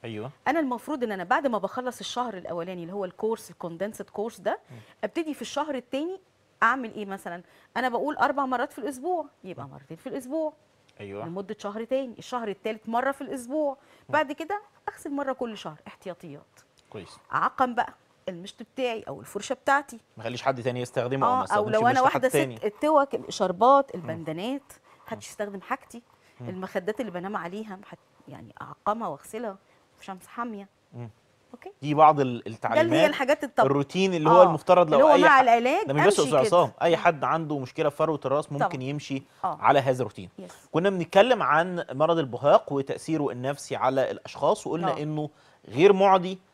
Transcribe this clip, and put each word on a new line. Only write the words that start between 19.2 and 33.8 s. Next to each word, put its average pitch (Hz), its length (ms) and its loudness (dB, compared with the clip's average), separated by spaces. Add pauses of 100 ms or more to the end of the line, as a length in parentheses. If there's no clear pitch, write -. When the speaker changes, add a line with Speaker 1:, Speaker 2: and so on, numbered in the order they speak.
Speaker 2:
بتاعتي. 277 460 -2 (180)
Speaker 1:
ما 113 60 -14
اخليش 120 180 -6
حد 131 220 0
تاني 123 180 -2
يستخدمه 127 460 -2
أو 247 40 4
ما 254 60 2
Speaker 2:
آه، - 20 2
أو 254 40 -2
Speaker 1:
استخدمش 214 300 0
Speaker 2:
لو 214 80 4
أنا 240 100 4
Speaker 1:
مشط 262 80 2
حد 254 40 4
Speaker 2:
واحدة 254 260 2
ست، - 40 -8
Speaker 1:
تاني. 131 300 0
Speaker 2:
التوك، 285 520 2
الشربات، 233 800 2
Speaker 1:
مم. 185 60 -8
Speaker 2:
البندانات، 165 600 -8
Speaker 1:
مم. - 460 -20
Speaker 2:
محدش 208 200 -12
يستخدم 202 340 -10
حاجتي. - 400 -10 (400)
Speaker 1:
مم. 120 80 -10
Speaker 2:
المخدات 190 500 -6
اللي 226 120 -6
بنام 180 260 -8
عليها 190 380 -10
محد-، 180 220 -20 (300)
يعني 117 340 -18
أعقمها 214 460 -6
واغسلها 196 500 -10 (400)
في - 80 -20
شمس 185 220 -14
حامية. 220 400 -10 (260)
Speaker 1:
مم. 120 160 -12 (440)
Speaker 2:
أوكي؟ - 180 -18 (100)
Speaker 1:
دي 147 120 -2
بعض 151 260 8
ال-، 139 40 4
Speaker 2:
ده 127 80 0
اللي 120 180 -8
هي 110 60 -10
Speaker 1:
التعليمات، - 540 4
Speaker 2:
الحاجات 294 340 0
الطب-، 254 220 2
Speaker 1:
الروتين 143 480 0